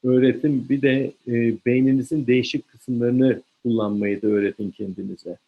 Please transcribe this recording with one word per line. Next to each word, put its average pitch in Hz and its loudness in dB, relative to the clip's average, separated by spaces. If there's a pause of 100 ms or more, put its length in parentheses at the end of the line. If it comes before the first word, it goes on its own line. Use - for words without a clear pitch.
öğretin. 127 2
Bir 139 0
de, 135 0 (160)
e, 117 0 (120)
beyninizin 131 0
değişik 127 0
kısımlarını 123 0 (200)
kullanmayı 104 -2
da 107 -2
öğretin 101 -2
kendinize. 95 -12 (120)